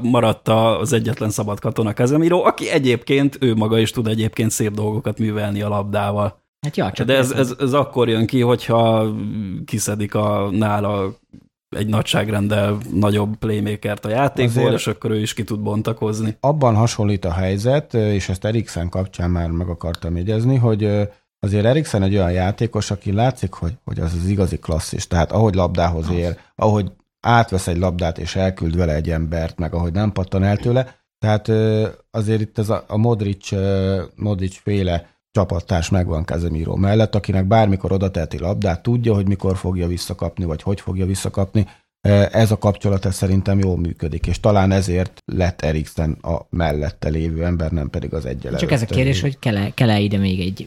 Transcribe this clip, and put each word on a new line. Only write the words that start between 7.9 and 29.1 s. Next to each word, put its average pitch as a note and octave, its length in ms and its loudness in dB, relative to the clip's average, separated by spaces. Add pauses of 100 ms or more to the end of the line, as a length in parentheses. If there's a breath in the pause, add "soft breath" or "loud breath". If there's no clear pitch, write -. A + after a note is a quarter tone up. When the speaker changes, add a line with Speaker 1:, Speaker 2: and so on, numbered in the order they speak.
Speaker 1:
jön A2 180 2
ki, B2+ 140 2
hogyha A2+ 720 2 (500)
kiszedik G#2 500 -4
a, G#2 360 0
nála G#2 680 -2 (600)
egy G#2 100 -2
nagyságrendel G#2 920 0 (140)
nagyobb G#2 440 2
playmakert G#2 680 -4
a G#2+ 40 -6
játékból, B2 540 2
Speaker 3:
Azért A2+ 160 2
Speaker 1:
és - 80 -4
akkor A2 240 -4
ő G#2+ 100 0
is G#2+ 140 -4
ki A2 100 -6
tud G#2 160 -6
bontakozni. G#2+ 800 -2
Speaker 3:
abban C3+ 340 2
hasonlít G#2 500 2
a F2+ 80 0
helyzet, G2+ 640 0
és G#2+ 340 0
ezt F2+ 160 -4
Eriksen G#2 440 -2
kapcsán F2+ 420 -4
már E2+ 200 0
meg E2+ 180 -4
akartam E2+ 480 -6
jegyezni, A2 400 0
hogy, A2 280 2
ö, G#2 180 2 (380 loud breath)
azért G#2 240 0
Eriksen C3 380 2
egy F#2+ 120 2
olyan F2+ 180 2
játékos, G2 580 -2
aki G2 220 -4
látszik, A#2 400 0
hogy, E2+ 200 -6 (120)
hogy G2+ 160 -8
az E2+ 220 -2
az F2+ 60 -2
igazi G2 300 0
klasszis. - 480 -4
Tehát E2+ 260 0
ahogy G#2+ 220 4
labdához E2+ 540 0
Speaker 2:
Az. F2 60 0
Speaker 3:
ér, E2+ 240 -2 (160 loud breath)
ahogy G#2 360 0 (300)
átvesz A2+ 460 2
egy E2+ 120 0
labdát F2 400 0
és E2+ 180 -6
elküld F#2 400 0
vele E2+ 180 2
egy D#2+ 160 -2